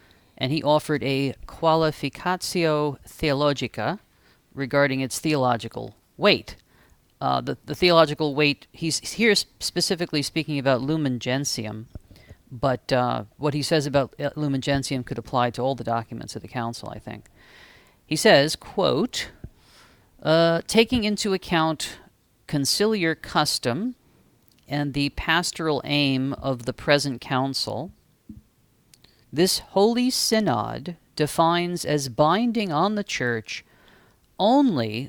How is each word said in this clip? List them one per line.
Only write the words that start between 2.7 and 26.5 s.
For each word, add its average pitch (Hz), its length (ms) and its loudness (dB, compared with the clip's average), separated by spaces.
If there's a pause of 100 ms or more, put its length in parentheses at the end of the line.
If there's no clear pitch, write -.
theologica 143 920 -2 (560)
regarding 135 460 0
its 131 180 -4
theological 117 800 -2 (200)
weight. - 400 2 (640)
Uh, 131 220 0
the, 127 240 -6
the 147 80 -6
theological 156 600 4
weight, 147 380 0
he's 160 280 -4
here 214 320 0
s-, - 120 0 (140)
specifically 160 640 -2
speaking 151 360 -4
about 131 220 2
Lumen 139 380 0
Gentium, 117 720 -4 (600)
but, 127 420 -2
uh, 120 320 0 (120)
what 143 160 -2
he 147 100 -2
says 151 220 2
about, 135 340 0
uh, 143 180 -4
Lumen 139 260 -2
Gentium 135 420 -2
could 123 140 -8
apply 123 320 0
to 120 100 -10
all 131 140 0
the 117 100 -10
documents 117 500 -4
of 110 60 -8
the 113 80 -18
council, 117 400 -8
I 110 100 -12
think. 107 280 -14 (800)
He 156 100 -2
says, 156 400 6
quote, 165 720 -2 (920)
uh, 165 440 4
"Taking 226 380 2
into 208 300 0
account 160 640 -2 (500)
conciliar 165 680 0
custom 175 800 -2 (720)
and 143 280 -4
the 143 160 0
pastoral 165 720 -2
aim 139 480 0
of 127 320 -6